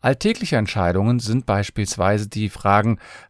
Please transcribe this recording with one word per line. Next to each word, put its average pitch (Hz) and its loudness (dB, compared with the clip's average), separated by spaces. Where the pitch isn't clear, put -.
Alltägliche 156 0
Entscheidungen 101 2
sind 117 -2
beispielsweise 104 0
die 107 -4
Fragen, 104 2